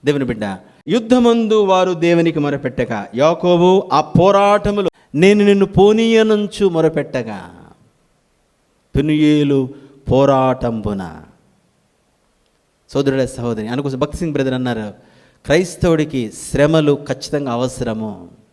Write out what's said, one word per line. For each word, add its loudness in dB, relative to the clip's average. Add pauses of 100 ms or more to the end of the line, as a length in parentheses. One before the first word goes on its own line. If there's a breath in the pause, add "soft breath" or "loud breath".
దేవుని 0
బిడ్డ, -6 (320 soft breath)
యుద్ధమందు 2
వారు 2
దేవునికి 0
మొరపెట్టగా, -4
యాకోబు 2
ఆ 2
పోరాటములో 2 (240 soft breath)
"నేను 4
నిన్ను 4
పోనీయనుంచు" 2
మొరపెట్టగా, -4 (1300)
పెనుయేలు 2 (420 loud breath)
పోరాటంబున. 0 (1700)
సోదరుడే, -2
సహోదరి, -6
అందుకోసం -6
భక్తి -4
సింగ్ -6
బ్రదర్ -2
అన్నారు, -6 (500 soft breath)
క్రైస్తవుడికి -2 (180)
శ్రమలు 2 (100)
ఖచ్చితంగా -6
అవసరము. -6 (240)